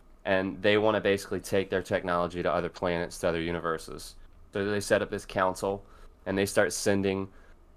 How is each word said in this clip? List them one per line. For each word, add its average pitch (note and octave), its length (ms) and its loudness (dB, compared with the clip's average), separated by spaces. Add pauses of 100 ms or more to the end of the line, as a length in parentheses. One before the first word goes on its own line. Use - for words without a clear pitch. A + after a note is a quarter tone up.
(240)
And F#2+ 380 0
they G#2 160 6
wanna G#2 240 4
basically G2 400 0
take F#2+ 280 0
their F#2+ 120 0
technology F2 640 0
to E2+ 100 2
other E2+ 160 0
planets, F2 500 -2
to F#2 100 0
other E2 120 0
universes. E2 760 -4 (360)
So G2+ 140 -2
they G#2 140 0
set G2+ 240 2
up - 80 -6
this G2+ 160 -6
council, G2 560 0 (420)
and F#2+ 120 -2
they G2 100 2
start G2+ 260 2
sending, G2 560 0 (480)